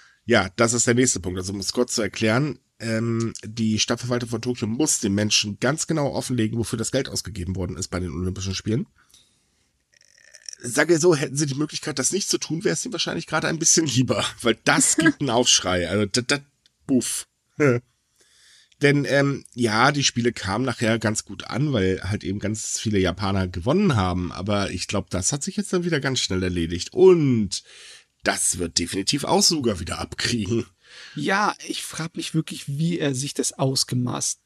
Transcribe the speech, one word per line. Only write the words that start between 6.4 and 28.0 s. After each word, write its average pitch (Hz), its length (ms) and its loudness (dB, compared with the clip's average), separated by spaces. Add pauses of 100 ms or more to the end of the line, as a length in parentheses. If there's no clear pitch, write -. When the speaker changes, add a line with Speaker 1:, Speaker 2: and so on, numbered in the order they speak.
Speaker 1:
wofür 110 220 -4
das 110 120 -6
Geld 127 180 -2
ausgegeben 90 460 -6
worden 92 220 -6
ist 90 120 -6
bei 92 100 -4
den 90 120 -6
Olympischen 92 440 -4
Spielen. 117 320 -2 (1700)
Sage 147 380 2
so, 170 160 6
hätten 143 220 -2
sie 156 80 0
die 135 100 -2
Möglichkeit, 147 440 -4
das - 120 0
nicht 196 160 -2
zu - 120 0
tun, - 240 -6
wäre 170 100 2
es - 100 -4
ihnen - 80 -8
wahrscheinlich 170 360 -6
gerade 160 200 -2
ein 160 120 -2
bisschen 160 260 4
lieber, 120 400 2 (160)
weil 113 240 2
das 143 320 4
gibt - 240 4
einen 139 80 0
Aufschrei. 92 580 4
Also, 104 200 2
das, 120 200 -2
das, 143 140 2 (440)
buff. - 420 0 (300)
<laughs> 151 100 4 (1120)
Denn, 143 280 4
ähm, 139 340 2 (100)
ja, 117 380 4
die 143 120 0
Spiele 120 280 0
kamen 101 320 -2
nachher 117 360 0
ganz 107 260 -2
gut 95 200 -12
an, 139 280 -2
weil 95 300 2
halt 95 200 -4
eben 101 160 -4
ganz 104 400 -4
viele 104 200 0
Japaner 95 480 0
gewonnen 135 480 2
haben, 90 360 0
aber 101 400 -2
ich 92 160 -6
glaub, 98 220 -4
das 92 240 -2
hat 143 100 -4
sich - 140 -8
jetzt 202 160 -4
dann 180 100 2
wieder 165 160 0
ganz 131 200 -2
schnell 92 240 -2
erledigt 87 500 -2
und 143 680 6 (600)